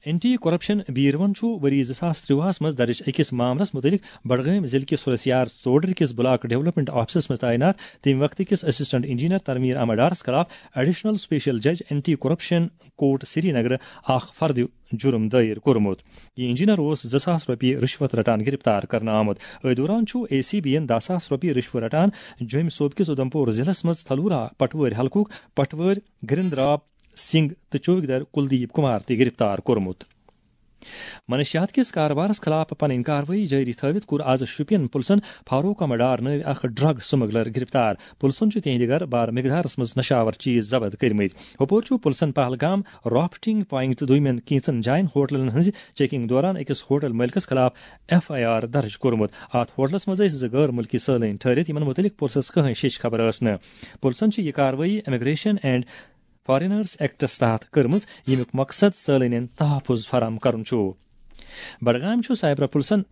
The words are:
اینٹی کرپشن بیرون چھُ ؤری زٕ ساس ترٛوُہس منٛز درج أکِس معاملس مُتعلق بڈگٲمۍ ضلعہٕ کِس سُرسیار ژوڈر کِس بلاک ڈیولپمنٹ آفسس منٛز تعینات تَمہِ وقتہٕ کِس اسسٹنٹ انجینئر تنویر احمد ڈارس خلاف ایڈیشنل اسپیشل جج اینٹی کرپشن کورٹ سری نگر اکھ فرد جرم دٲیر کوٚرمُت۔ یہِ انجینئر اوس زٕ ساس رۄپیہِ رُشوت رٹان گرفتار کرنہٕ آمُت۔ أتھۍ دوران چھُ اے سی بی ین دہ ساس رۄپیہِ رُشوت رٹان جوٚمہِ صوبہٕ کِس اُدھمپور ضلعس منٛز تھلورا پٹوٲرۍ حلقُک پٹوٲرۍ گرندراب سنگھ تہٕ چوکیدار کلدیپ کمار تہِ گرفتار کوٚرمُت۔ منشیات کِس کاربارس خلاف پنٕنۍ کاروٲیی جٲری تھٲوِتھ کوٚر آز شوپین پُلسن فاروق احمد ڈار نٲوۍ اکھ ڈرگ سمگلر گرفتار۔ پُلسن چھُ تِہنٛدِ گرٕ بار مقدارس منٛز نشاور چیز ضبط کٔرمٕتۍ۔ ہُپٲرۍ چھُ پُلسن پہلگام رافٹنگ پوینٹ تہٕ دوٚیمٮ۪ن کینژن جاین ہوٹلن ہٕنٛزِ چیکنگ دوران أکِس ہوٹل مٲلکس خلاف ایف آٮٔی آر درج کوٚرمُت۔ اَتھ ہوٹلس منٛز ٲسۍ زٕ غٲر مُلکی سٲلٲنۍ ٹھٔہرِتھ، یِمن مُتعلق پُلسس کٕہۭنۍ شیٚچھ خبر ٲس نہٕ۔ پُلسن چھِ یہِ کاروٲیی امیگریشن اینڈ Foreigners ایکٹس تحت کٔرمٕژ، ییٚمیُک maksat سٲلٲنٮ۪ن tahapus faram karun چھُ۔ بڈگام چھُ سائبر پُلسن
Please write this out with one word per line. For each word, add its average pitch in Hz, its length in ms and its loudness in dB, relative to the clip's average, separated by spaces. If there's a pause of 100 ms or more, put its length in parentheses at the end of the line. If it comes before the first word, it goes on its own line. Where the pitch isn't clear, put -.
اینٹی 175 380 0
کرپشن 175 340 0 (120)
بیرون 143 460 2
چھُ 226 120 -4
ؤری 139 360 2
زٕ 127 120 -4
ساس 170 260 -4
ترٛوُہس 160 400 0
منٛز 156 160 -2
درج 120 260 0
أکِس 139 300 0
معاملس 127 420 0
مُتعلق 143 520 -2
بڈگٲمۍ 143 380 0
ضلعہٕ 135 200 0
کِس 147 140 -2
سُرسیار 127 460 0
ژوڈر 151 480 2
کِس 143 200 0
بلاک 123 320 0
ڈیولپمنٹ 139 440 0
آفسس 123 400 -2
منٛز 123 100 -2
تعینات 127 380 2 (240)
تَمہِ 139 200 2
وقتہٕ 151 280 -2
کِس 185 160 0
اسسٹنٹ 135 420 -2
انجینئر 143 300 -2
تنویر 127 400 -2
احمد 117 180 0
ڈارس 139 280 2
خلاف 139 220 0 (300)
ایڈیشنل 170 360 0
اسپیشل 139 480 -2
جج 156 300 0
اینٹی 147 260 0
کرپشن 170 520 0 (280)
کورٹ 135 320 0
سری 165 240 0
نگر 123 240 2 (280)
اکھ - 360 0
فرد 147 200 0 (320)
جرم 117 360 0
دٲیر 110 320 2
کوٚرمُت۔ 104 420 2 (360)
یہِ 127 120 -4
انجینئر 185 280 2
اوس 151 240 -2
زٕ 127 180 0
ساس 165 300 -2
رۄپیہِ 127 260 2
رُشوت 131 400 -2
رٹان 110 300 2
گرفتار 117 380 0
کرنہٕ 110 300 -2
آمُت۔ 107 260 0
أتھۍ - 380 -2
دوران 202 280 0
چھُ 247 140 -6 (100)
اے 135 120 0
سی 208 200 -2
بی 139 140 0
ین 151 140 -2
دہ 113 120 2
ساس 180 300 -4
رۄپیہِ 147 200 -2
رُشوت 123 320 -2
رٹان 156 260 2 (300)
جوٚمہِ 135 320 -2
صوبہٕ 143 260 -2
کِس 165 120 0
اُدھمپور 131 380 0
ضلعس 135 380 -2
منٛز 170 200 -2
تھلورا 143 420 -2 (100)
پٹوٲرۍ 127 420 0
حلقُک 196 320 0 (220)
پٹوٲرۍ 160 800 -2
گرندراب 147 480 2 (380)
سنگھ 160 360 0 (160)
تہٕ 139 120 -4
چوکیدار 147 400 0 (120)
کلدیپ 131 400 0
کمار 131 260 0
تہِ 113 200 -2
گرفتار 113 380 2
کوٚرمُت۔ 95 460 -2 (1200)
منشیات 147 440 -2
کِس 254 200 0
کاربارس 156 500 0
خلاف 156 280 0 (100)
پنٕنۍ 131 240 0
کاروٲیی 156 420 -2
جٲری 135 280 0
تھٲوِتھ 160 320 -2
کوٚر 147 200 -2
آز 131 220 2
شوپین 151 400 0
پُلسن 165 300 2 (320)
فاروق 170 320 0
احمد 135 140 0
ڈار 123 240 2
نٲوۍ 139 260 -2
اکھ 139 200 -2
ڈرگ 131 360 0
سمگلر 113 480 0
گرفتار۔ 117 460 0 (240)
پُلسن 170 320 0
چھُ 208 100 -2
تِہنٛدِ 123 260 0
گرٕ 151 200 0
بار 120 200 0
مقدارس 131 500 -2
منٛز 123 200 -4
نشاور 123 340 2
چیز 117 380 -2
ضبط 110 260 -2
کٔرمٕتۍ۔ 104 420 0 (220)
ہُپٲرۍ 196 220 2
چھُ 254 220 -2
پُلسن 147 280 0
پہلگام 139 500 0 (240)
رافٹنگ 175 560 0
پوینٹ 131 360 -2
تہٕ 143 100 -4
دوٚیمٮ۪ن 135 320 2
کینژن 131 420 -2
جاین 143 240 2
ہوٹلن 139 440 -2
ہٕنٛزِ 165 220 2 (220)
چیکنگ 127 340 -2
دوران 147 300 0
أکِس 143 260 -6
ہوٹل 143 280 -2
مٲلکس 123 360 -2
خلاف 127 240 2 (360)
ایف 170 240 2
آٮٔی 131 120 -2
آر 113 200 0
درج 117 340 -4
کوٚرمُت۔ 110 340 0 (220)
اَتھ 120 240 0
ہوٹلس 143 300 -2
منٛز 190 140 0
ٲسۍ 170 160 2
زٕ 127 140 -4
غٲر 139 180 2
مُلکی 120 280 -4
سٲلٲنۍ 113 420 0
ٹھٔہرِتھ، 139 300 2
یِمن 151 120 -2
مُتعلق 160 380 -2
پُلسس 139 320 -2
کٕہۭنۍ 139 220 2
شیٚچھ - 260 -2
خبر 113 300 0
ٲس - 120 -4
نہٕ۔ 110 140 2 (460)
پُلسن 170 300 2
چھِ 208 120 -2
یہِ 147 100 -4
کاروٲیی 151 540 0
امیگریشن 143 560 0
اینڈ 127 200 2 (640)
Foreigners 185 520 0
ایکٹس - 400 -4
تحت 113 320 0
کٔرمٕژ، 147 300 2 (260)
ییٚمیُک 131 260 0
maksat 139 420 0
سٲلٲنٮ۪ن 123 520 0
tahapus 135 600 -2
faram 113 300 -2
karun 113 280 -2
چھُ۔ 104 260 0 (880)
بڈگام 139 400 2
چھُ 240 140 -2
سائبر 143 300 2
پُلسن 160 340 0 (120)